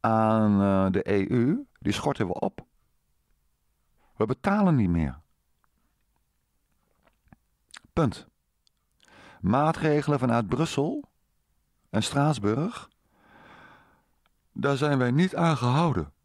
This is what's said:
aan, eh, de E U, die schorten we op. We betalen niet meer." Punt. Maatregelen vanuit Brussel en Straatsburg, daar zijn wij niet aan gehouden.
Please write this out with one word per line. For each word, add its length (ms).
aan, 600
eh, 320
de 200
E 160
U, 380
die 140
schorten 340
we 140
op. 260
We 100
betalen 480
niet 160
meer." 280
Punt. 340
Maatregelen 760
vanuit 300
Brussel 560
en 120
Straatsburg, 880
daar 240
zijn 220
wij 120
niet 260
aan 200
gehouden. 560